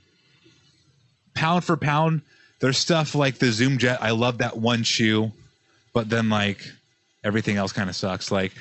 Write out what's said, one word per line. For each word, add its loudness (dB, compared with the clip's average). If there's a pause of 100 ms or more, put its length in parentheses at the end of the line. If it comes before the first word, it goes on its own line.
(1300)
pound 0
for 0
pound, 0 (380)
there's 0
stuff 0
like 0
the 2
Zoom 2
Jet. 0
I 0
love 0
that -4
one 2
shoe, 0 (600)
but 0
then, 2
like, -2 (540)
everything 0
else -2
kinda -4
sucks. -4
Like, -2